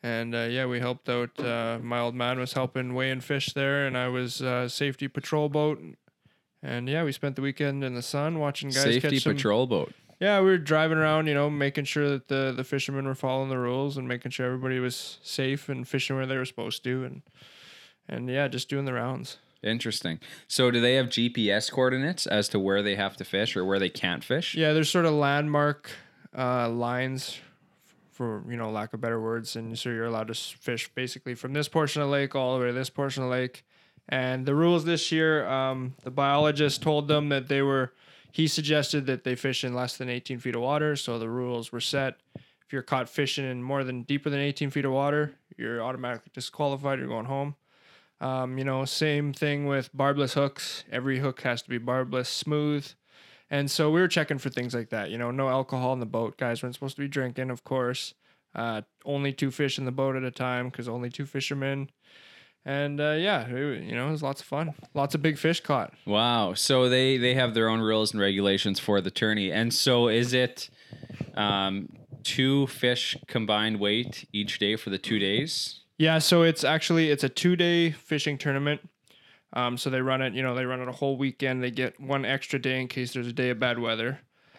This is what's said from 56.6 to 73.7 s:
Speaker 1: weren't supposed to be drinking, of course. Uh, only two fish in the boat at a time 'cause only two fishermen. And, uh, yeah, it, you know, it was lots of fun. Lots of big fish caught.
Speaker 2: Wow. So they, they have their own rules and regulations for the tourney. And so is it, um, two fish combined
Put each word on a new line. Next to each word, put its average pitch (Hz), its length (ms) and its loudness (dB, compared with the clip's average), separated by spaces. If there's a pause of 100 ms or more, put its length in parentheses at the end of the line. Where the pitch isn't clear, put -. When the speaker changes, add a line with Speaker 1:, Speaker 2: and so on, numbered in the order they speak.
Speaker 1:
weren't 123 140 -6
supposed 135 220 -10
to 143 40 -8
be 143 60 -2
drinking, 131 420 -2
of 123 140 -8
course. 127 500 -2 (400)
Uh, 113 300 -4 (220)
only 139 280 -2
two 139 160 -2
fish 139 300 -2
in 131 60 -4
the 127 60 -2
boat 135 240 0
at 131 80 -4
a 127 60 -4
time 127 400 -2
'cause 120 180 -10
only 120 220 -6
two 139 160 -8
fishermen. 139 640 -4 (760)
And, 143 340 -2
uh, 151 180 2
yeah, 165 300 0
it, 127 360 -4
you 113 120 -8
know, 127 140 -2
it - 20 0
was 156 100 -2
lots 139 200 -4
of - 40 -20
fun. 147 280 -4 (200)
Lots 143 220 0
of 151 60 -2
big 151 160 2
fish 165 240 2
caught. 127 320 0 (120)
Speaker 2:
Wow. 107 480 2
So 127 360 4
they, 131 260 6
they 123 180 4
have 127 200 2
their 113 160 4
own 113 100 2
rules 110 320 2
and 107 80 -2
regulations 98 640 2
for 101 180 4
the 92 100 0
tourney. 107 400 0
And 113 240 0
so 120 360 4
is 120 240 2
it, 127 360 0 (640)
um, 98 520 0 (360)
two 135 440 2
fish - 480 0 (120)
combined 107 520 0